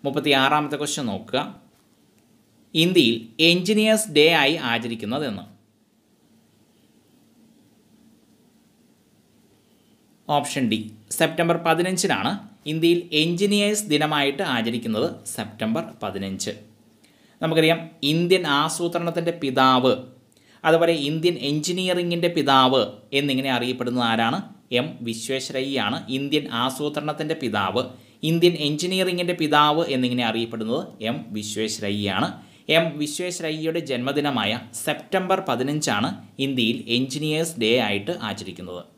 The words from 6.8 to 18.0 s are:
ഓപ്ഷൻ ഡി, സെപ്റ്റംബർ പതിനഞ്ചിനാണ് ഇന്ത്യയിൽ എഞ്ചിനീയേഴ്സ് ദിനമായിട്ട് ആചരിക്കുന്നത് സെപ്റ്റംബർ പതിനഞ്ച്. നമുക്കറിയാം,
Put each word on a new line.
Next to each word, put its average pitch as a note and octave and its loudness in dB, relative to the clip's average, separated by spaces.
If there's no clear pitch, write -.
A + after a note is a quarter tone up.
ഓപ്ഷൻ D3 0
ഡി, G#2+ 0
സെപ്റ്റംബർ E3 2
പതിനഞ്ചിനാണ് E3 0
ഇന്ത്യയിൽ E3+ 4
എഞ്ചിനീയേഴ്സ് G3+ 2
ദിനമായിട്ട് D3 2
ആചരിക്കുന്നത് A#2 -2
സെപ്റ്റംബർ A2 -4
പതിനഞ്ച്. G2 -6
നമുക്കറിയാം, D#3+ 4